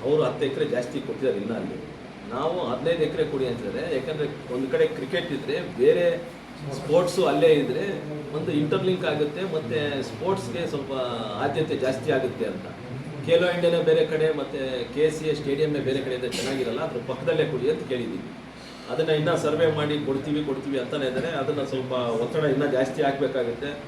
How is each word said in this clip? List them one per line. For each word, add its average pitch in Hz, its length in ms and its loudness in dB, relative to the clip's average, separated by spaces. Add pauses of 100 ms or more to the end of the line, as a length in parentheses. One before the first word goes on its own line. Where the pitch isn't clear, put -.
ಅವರು 147 200 4
ಹತ್ತು 135 220 0
ಎಕರೆ 117 200 0
ಜಾಸ್ತಿ 120 340 -2
ಕೊಟ್ಟಿದ್ದಾರೆ 113 400 -2
ಇನ್ನ 107 160 -2
ಅಲ್ಲಿ. 95 220 -6 (540)
ನಾವು 160 360 -2
ಹದಿನೈದು 156 360 0
ಎಕರೆ 151 200 0
ಕೊಡಿ 131 240 0
ಅಂತಿದ್ದಾರೆ, 120 480 -4
ಯಾಕಂದ್ರೆ 151 580 -4
ಒಂದ್ 131 180 -2
ಕಡೆ 160 140 6
ಕ್ರಿಕೆಟ್ 156 460 -2
ಇದ್ರೆ 143 460 -4
ಬೇರೆ 170 600 4 (360)
ಸ್ಪೋರ್ಟ್ಸು 175 520 2
ಅಲ್ಲೇ 151 220 6
ಇದ್ರೆ 147 720 2 (180)
ಒಂದು 170 160 -2
ಇಂಟರ್ಲಿಂಕ್ 180 540 2
ಆಗುತ್ತೆ, 147 380 0
ಮತ್ತೆ 147 600 -2
ಸ್ಪೋರ್ಟ್ಸ್‌ಗೆ 170 640 -4
ಸ್ವಲ್ಪ 135 240 -6 (440)
ಆದ್ಯತೆ 151 420 0
ಜಾಸ್ತಿ - 340 0
ಆಗುತ್ತೆ 127 340 0
ಅಂತ. 95 200 -6 (600)
ಖೇಲೋ 170 260 6
ಇಂಡಿಯಾನೇ 170 320 4
ಬೇರೆ 156 220 6
ಕಡೆ, 156 320 2
ಮತ್ತೆ 131 460 -4 (100)
ಕೆ 151 160 4
ಸಿ 151 160 -4
ಎ 156 80 2
ಸ್ಟೇಡಿಯಂನೇ 147 460 2
ಬೇರೆ 131 200 2
ಕಡೆ 127 160 -2
ಇದ್ರೆ 123 140 -2
ಚೆನ್ನಾಗಿರಲ್ಲ, 123 520 -2
ಅದ್ರ 151 160 -4 (100)
ಪಕ್ಕದಲ್ಲೇ 151 380 2
ಕೊಡಿ 127 240 0
ಅಂತ - 200 0
ಕೇಳಿದ್ದೀವಿ. 117 320 -2 (680)
ಅದನ್ನ 160 200 0
ಇನ್ನ 156 260 4
ಸರ್ವೆ 156 400 4
ಮಾಡಿ 147 300 0
ಕೊಡ್ತೀವಿ, 147 380 0
ಕೊಡ್ತೀವಿ 135 360 -2
ಅಂತಾನೆ 139 280 -2
ಇದ್ದಾರೆ. 127 200 -2
ಅದನ್ನ 143 360 -2
ಸ್ವಲ್ಪ 131 280 -4
ಒತ್ತಡ 123 520 0
ಇನ್ನ 143 220 4
ಜಾಸ್ತಿ 135 360 2
ಆಗ್ಬೇಕಾಗುತ್ತೆ. 135 720 0 (140)